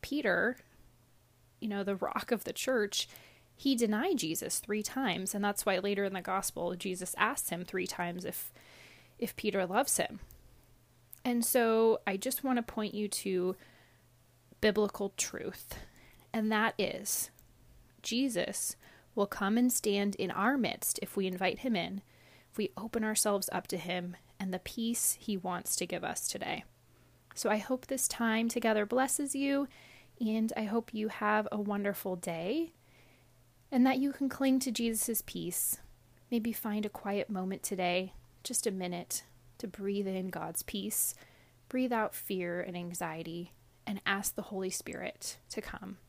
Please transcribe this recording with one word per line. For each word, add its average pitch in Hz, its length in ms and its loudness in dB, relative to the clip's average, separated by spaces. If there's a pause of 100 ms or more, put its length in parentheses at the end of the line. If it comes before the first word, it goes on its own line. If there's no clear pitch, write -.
Peter, 226 560 2 (1000)
you 233 80 -4
know, 202 160 0
the 196 120 0
rock - 360 -2
of 226 120 0
the - 100 -4
church, 220 540 2 (480)
he 269 200 2
denied 233 420 2
Jesus - 420 -2
three 214 240 -2
times. 190 520 -2
And 202 80 0
that's 208 220 0
why 190 140 4
later 202 240 2
in 196 100 0
the 190 80 -4
gospel, 180 540 -2
Jesus 180 420 -4
asks 220 320 2
him 180 160 -4
three 185 220 -2
times 175 380 -4
if, - 260 -6 (680)
if - 180 -4
Peter 190 300 0
loves 202 320 2
him. - 220 -2 (1040)
And 240 180 2
so 226 640 6
I 196 100 0
just 262 260 -2
want 262 140 4
to 233 60 2
point 214 300 -4
you 208 140 -2
to 190 480 0 (1040)
biblical 208 560 2
truth. - 580 -6 (580)
And 220 180 2
that 220 260 4
is, - 520 -2 (720)
Jesus 226 760 -2 (400)
will 202 120 4
come 208 300 2
and 247 140 6
stand 202 440 2
in 185 160 -2
our 240 260 4
midst - 440 0
if - 160 -4
we 190 100 2
invite 185 320 0
him 247 160 0
in, 185 260 -2 (500)
if - 60 -10
we 214 200 0
open 220 260 -2
ourselves 214 480 2
up 180 160 -4
to 190 100 -4
him 175 380 -4 (240)
and 190 140 -2
the 180 60 -2
peace - 600 0
he 208 160 -2
wants 180 400 -4
to 190 100 0
give 175 180 -4
us - 240 -4
today. - 360 -4 (720)
So - 140 0
I 214 80 4
hope 254 300 -2
this 262 200 0
time 226 400 2
together 220 380 2
blesses 262 500 0
you, 277 320 2 (520)
and 220 380 2
I 220 60 -2
hope 220 300 -2
you 214 140 -2
have 214 440 2
a 208 100 -2
wonderful 202 540 0
day, 180 560 -2 (1000)
and 254 140 8
that 262 140 6
you 277 120 2
can 269 180 0
cling 262 300 4
to 254 120 -2
Jesus' 226 540 0
peace. - 520 -2 (540)
Maybe 233 200 2
find 214 340 -2
a 208 40 -2
quiet 202 400 -2
moment 190 340 -2
today, 185 500 0 (300)
just - 240 0
a 208 40 2
minute, 180 520 -4 (360)
to - 80 -6
breathe 196 400 -2
in 190 220 -2
God's 165 340 -6
peace, - 500 -2 (540)
breathe 254 260 0
out 220 220 0
fear 175 460 -2
and 175 140 -4
anxiety, 170 800 -6 (320)
and 196 200 -4
ask 196 300 0
the 208 80 -4
Holy 190 260 -4
Spirit - 680 -8 (120)
to - 120 -6
come. 190 360 -10 (120)